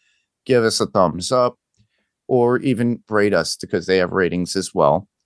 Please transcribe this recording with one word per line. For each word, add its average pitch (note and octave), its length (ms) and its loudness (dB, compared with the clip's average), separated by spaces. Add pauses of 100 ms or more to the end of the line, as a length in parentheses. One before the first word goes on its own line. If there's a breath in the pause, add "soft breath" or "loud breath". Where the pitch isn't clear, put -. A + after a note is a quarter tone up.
(460)
Give A#2+ 180 2
us A2 160 0
a G#2+ 80 0
thumbs F2 440 0
up, B2 260 0 (720)
or B2 300 2
even A#2+ 500 -2
rate G#2 240 2
us E2 240 -2
because F2 280 -6
they F#2 120 2
have F2+ 160 0
ratings F2+ 420 -2
as F#2 180 -6
well. D#2+ 360 2 (160)